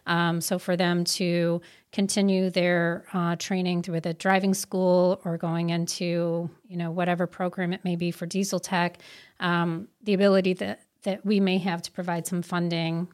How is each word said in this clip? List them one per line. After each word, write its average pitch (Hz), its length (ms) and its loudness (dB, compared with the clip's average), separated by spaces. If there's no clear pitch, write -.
Um, 170 340 2
so 180 200 -2
for 180 160 -2
them 175 280 2
to 170 560 0
continue 196 580 2
their, 175 640 0
uh, 170 240 0
training 180 460 -2
through 165 180 -4
the 165 140 -4
driving 190 400 2
school 185 720 2
or 165 120 -2
going 170 340 -2
into, 170 800 -2
you 180 80 -12
know, 170 160 -4
whatever 175 340 0
program 180 460 -4
it 185 120 -6
may 180 120 -2
be 175 160 -2
for 175 120 -10
diesel 190 360 -2
tech, 175 380 -2
um, 175 480 0
the 202 100 2
ability 190 400 4
that, 196 280 -6
that 202 240 -4
we 208 120 4
may 190 200 4
have 175 240 -2
to - 100 -12
provide 175 340 -4
some 175 160 -4
funding 170 720 -2